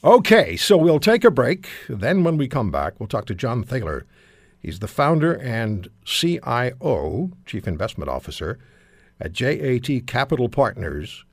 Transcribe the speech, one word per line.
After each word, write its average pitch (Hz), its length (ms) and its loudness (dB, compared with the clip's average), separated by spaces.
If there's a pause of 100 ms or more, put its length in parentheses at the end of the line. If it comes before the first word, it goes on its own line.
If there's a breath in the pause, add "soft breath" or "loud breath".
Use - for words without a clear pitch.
Okay, 190 540 6
so - 200 4
we'll 160 220 6
take 220 260 2
a 233 60 10
break. 120 380 -2 (200)
Then 135 360 0
when 165 120 2
we 143 120 0
come 117 240 -2
back, 73 260 -4
we'll 107 80 -10
talk 107 200 -6
to 104 80 -6
John 117 280 -4
Thaler. 85 440 -6 (520 soft breath)
He's - 220 -12
the 107 80 -8
founder 160 460 2
and 113 540 -4 (160)
C - 380 -2
I 123 380 -2
O, 110 500 -2 (160)
Chief - 220 -8
Investment 78 420 -6
Officer, 78 480 -8 (600 soft breath)
at 90 120 -10
J 143 280 -2
A 127 180 0
T 131 220 -2
Capital 123 480 -2
Partners 85 840 -4